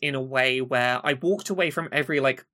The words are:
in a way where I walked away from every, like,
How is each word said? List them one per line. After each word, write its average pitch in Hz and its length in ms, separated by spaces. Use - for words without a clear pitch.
in 143 120
a 131 80
way 131 380
where 123 420
I 147 120
walked 175 340
away 180 220
from 160 220
every, 143 280
like, 135 340